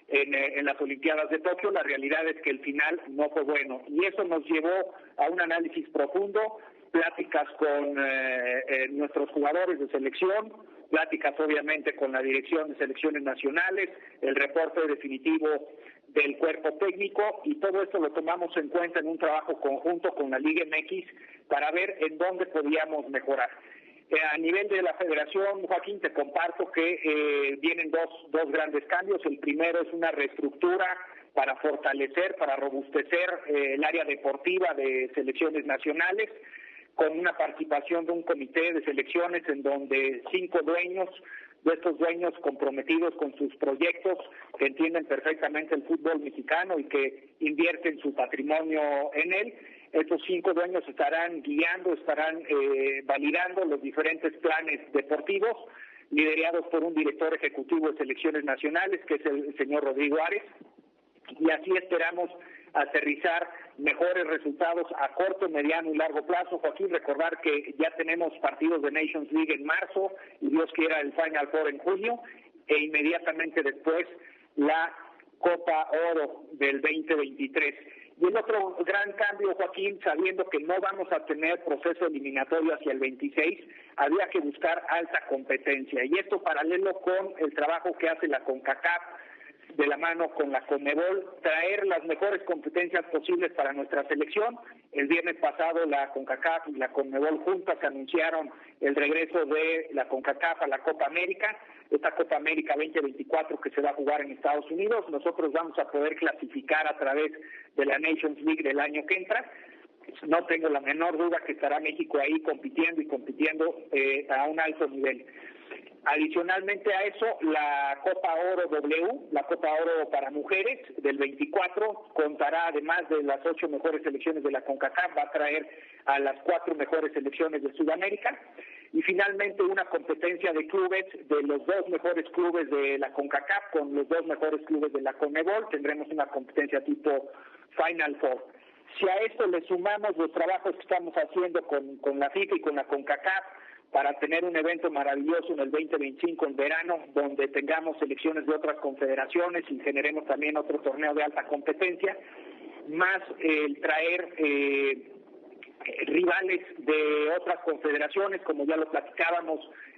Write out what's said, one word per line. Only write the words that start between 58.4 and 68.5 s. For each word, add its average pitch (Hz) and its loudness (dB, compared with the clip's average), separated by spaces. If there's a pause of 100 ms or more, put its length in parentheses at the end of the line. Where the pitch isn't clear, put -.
nacionales, 165 0
que 160 0
es 147 -4
el 143 -2
señor 143 0
Rodrigo 143 2
Ares, 190 -2 (960)
y 160 6
así 156 0
esperamos 175 0 (420)
aterrizar 151 0 (280)
mejores 170 2
resultados 165 0 (100)
a 139 0
corto, 190 2
mediano 156 0
y 151 0
largo 151 0
plazo. 175 0
Joaquín, 180 0
recordar 165 0
que 147 0
ya 151 2
tenemos 165 0
partidos 151 2